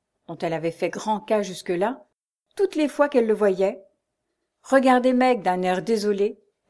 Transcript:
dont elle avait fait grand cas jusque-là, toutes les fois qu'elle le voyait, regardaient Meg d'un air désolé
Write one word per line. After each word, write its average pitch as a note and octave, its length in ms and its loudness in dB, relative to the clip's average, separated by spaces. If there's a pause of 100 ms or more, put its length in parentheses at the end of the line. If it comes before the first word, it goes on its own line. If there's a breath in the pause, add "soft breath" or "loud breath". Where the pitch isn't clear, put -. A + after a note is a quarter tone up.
(280)
dont E3 120 -12
elle E3 140 -4
avait E3 180 -4
fait E3+ 180 -4
grand G#3 300 -4
cas G#3 240 -2
jusque-là, F#3+ 640 -6 (480)
toutes G4 200 0
les D4+ 120 2
fois C#4+ 200 0
qu'elle B3 200 2
le G#3+ 80 2
voyait, G3 480 0 (800)
regardaient B3+ 500 4
Meg B3 300 2
d'un F3+ 180 0
air F#3 220 0
désolé G#3 560 -2 (300)